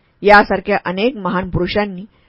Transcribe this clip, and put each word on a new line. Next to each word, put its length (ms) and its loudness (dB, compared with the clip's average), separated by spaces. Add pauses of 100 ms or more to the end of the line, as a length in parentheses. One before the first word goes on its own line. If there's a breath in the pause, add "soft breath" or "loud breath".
(200)
यासारख्या 640 4
अनेक 300 -2
महान 340 -4
पुरुषांनी 560 -4 (240)